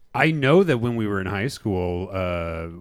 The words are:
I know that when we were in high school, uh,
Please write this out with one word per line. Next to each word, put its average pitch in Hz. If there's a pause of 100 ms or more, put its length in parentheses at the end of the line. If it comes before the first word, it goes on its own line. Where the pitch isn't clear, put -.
(140)
I 147
know 156
that 147
when 120
we 107
were 101
in 95
high 98
school, 90
uh, 85 (120)